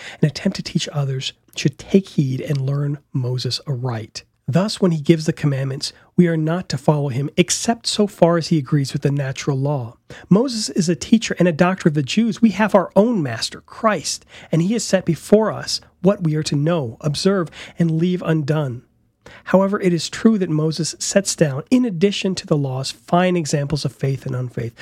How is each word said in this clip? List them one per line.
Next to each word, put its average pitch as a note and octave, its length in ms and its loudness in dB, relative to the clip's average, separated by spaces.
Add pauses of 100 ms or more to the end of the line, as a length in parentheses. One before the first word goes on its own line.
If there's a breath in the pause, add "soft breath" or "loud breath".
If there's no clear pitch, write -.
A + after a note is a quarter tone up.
(200 loud breath)
and D3+ 100 4
attempt - 260 -4
to E3+ 60 -8
teach - 300 -4
others, C3+ 400 -4 (240)
should - 220 -2
take - 320 2
heed C3 320 -2
and C#3+ 180 -2
learn C#3+ 380 -2 (160)
Moses B2+ 520 -4
aright. A#2+ 580 -6 (220)
Thus, F3+ 320 0
when F#3+ 120 2
he D#3+ 100 0
gives D#3+ 240 2
the E3 80 0
commandments, C3+ 600 -4 (220 soft breath)
we F3 120 6
are E3 80 0
not D#3+ 320 -2
to - 80 -4
follow D3 320 0
him C#3 260 -4
except - 520 -2
so G#3 200 0
far E3+ 300 4
as E3 120 -2
he E3 100 2
agrees C#3 340 0
with D3 80 -4
the C#3+ 100 0
natural C#3 460 -2
law. C3 400 -4 (320 loud breath)
Moses A3+ 400 2
is F#3+ 180 -2
a E3+ 80 0
teacher - 440 2
and F3 100 4
a F3 40 4
doctor F3+ 360 2
of D3 60 2
the D3+ 80 2
Jews. G#3+ 400 0
We A3+ 80 6
have G#3 240 2
our F3+ 200 2
own G#3+ 280 4
master, - 400 -6
Christ, - 640 -4 (260 loud breath)
and D#3+ 80 2
he F#3+ 140 0
has A3 100 -2
set F#3 220 0
before G3+ 440 4
us B2 300 -6 (220 soft breath)
what F#3 220 2
we D#3 100 0
are D#3 80 0
to D3+ 140 -2
know, C#3+ 440 0
observe, E3+ 480 0 (300 loud breath)
and E3 140 2
leave F3 280 0
undone. D3+ 640 -2 (600 loud breath)
However, G3 360 2
it F3+ 140 2
is D#3+ 160 -4
true A3+ 260 4
that F3+ 140 -2
Moses D#3 480 -2
sets - 360 0
down, D3 360 0
in B3+ 160 4
addition F#3+ 480 0
to - 120 -8
the D#3 120 2
laws, C3+ 320 -4
fine F3+ 480 0
examples C#3+ 480 -2
of - 100 -8
faith C3+ 300 -4
and C3+ 100 -4
unfaith, B2 460 -8